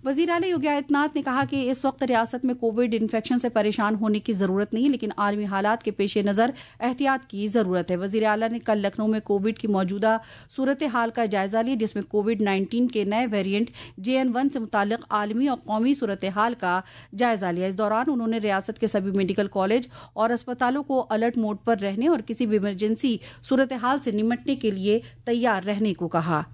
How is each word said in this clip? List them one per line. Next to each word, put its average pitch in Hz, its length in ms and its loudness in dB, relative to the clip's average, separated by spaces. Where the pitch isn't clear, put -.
वज़ीर 285 260 0
आला 339 160 0
योगी 320 200 0
आदित्यनाथ 294 500 2
ने 285 60 0
कहा 269 220 0
कि 269 180 -2
इस 254 220 0
वक्त 269 180 0
रियासत 247 420 0
में 247 120 2
कोविड 233 380 0
इन्फेक्शन 220 440 0
से 240 100 0
परेशान 214 460 2
होने 214 240 0
की 220 140 -2
ज़रूरत 196 420 0
नहीं, 247 160 2
लेकिन 233 280 -2
आलमी 208 260 0
हालात 202 380 0
के 214 100 -2
पेश 202 260 -2
नज़र 202 340 2
एहतियात 262 440 0
की 202 240 -6
ज़रूरत 185 420 0
है। 180 60 2
वज़ीर 202 300 0
आला 220 220 2
ने 233 120 -4
कल 214 180 0
लखनऊ 202 280 -2
में 220 160 2
कोविड 202 360 0
की 220 100 -4
मौजूदा 202 500 2
सूरत 269 360 0
हाल 233 260 0
का 226 160 0
जायज़ा 202 340 0
लिया, 247 160 0
जिसमें 208 300 -2
कोविड 208 360 0
नाइनटीन 196 460 0
के 214 180 0
नए 220 220 0
वेरिएंट 202 420 0
जे 247 200 0
एन 262 120 2
वन 254 180 0
से 269 100 -2
मुताल्लिक़ 214 540 0
आलमी 214 360 0
और 254 80 0
कौमी 226 300 2
सूरत 202 360 -4
हाल 220 240 0
का 180 260 0
जायज़ा 202 360 0
लिया। 180 180 -2
इस 190 80 -4
दौरान 220 340 0
उन्होंने 226 300 0
रियासत 202 380 -2
के 226 100 0
सभी 196 240 0
मेडिकल 196 380 0
कॉलेज 214 380 0
और 226 140 2
अस्पतालों 254 540 -2
को 269 140 0
अलर्ट 240 280 0
मोड 208 280 -2
पर 226 140 2
रहने 202 280 0
और 302 140 4
किसी 226 240 -4
भी 214 100 2
इमरजेंसी 208 640 0
सूरत 262 300 2
हाल 254 240 0
से 262 160 -4
निमटने 240 420 0
के 226 160 -2
लिए 208 300 0
तैयार 233 380 0
रहने 202 300 0
को 170 160 -4
कहा। 160 420 0